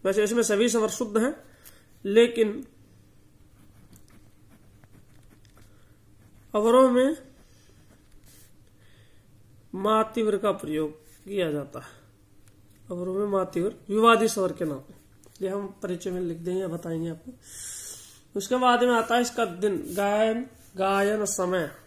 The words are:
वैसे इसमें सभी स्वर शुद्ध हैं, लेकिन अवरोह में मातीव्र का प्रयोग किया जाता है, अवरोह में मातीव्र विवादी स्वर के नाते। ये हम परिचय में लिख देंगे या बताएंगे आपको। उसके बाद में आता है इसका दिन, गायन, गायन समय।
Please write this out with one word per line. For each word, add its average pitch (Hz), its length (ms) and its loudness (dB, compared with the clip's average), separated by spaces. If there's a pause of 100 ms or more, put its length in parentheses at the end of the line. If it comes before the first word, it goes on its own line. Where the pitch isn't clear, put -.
वैसे 196 200 2
इसमें 226 200 2
सभी 220 240 2
स्वर 220 220 2
शुद्ध 214 280 -6
हैं, 254 180 -2 (680)
लेकिन 226 600 4 (4000)
अवरोह 240 360 6
में 262 260 2 (2500)
मातीव्र 214 600 0
का 202 160 0
प्रयोग 151 360 -4 (340)
किया 190 280 -2
जाता 139 280 -8
है, - 60 -18 (1040)
अवरोह 180 280 -6
में 208 100 0
मातीव्र 190 460 0 (140)
विवादी 220 400 6
स्वर 185 240 -2
के 175 120 -6
नाते। 139 300 -8 (460)
ये 190 100 -4
हम 202 160 -6 (160)
परिचय 180 280 -6
में 180 100 -6
लिख 165 180 -6
देंगे 180 220 -4
या 185 80 -4
बताएंगे 165 420 -6
आपको। 165 220 -14 (1000)
उसके 202 220 -2
बाद 247 280 4
में 247 100 4
आता 226 200 0
है 247 60 4
इसका 240 240 -2
दिन, 185 320 -2 (200)
गायन, 220 500 0 (300)
गायन 202 480 0
समय। 180 460 -2 (160)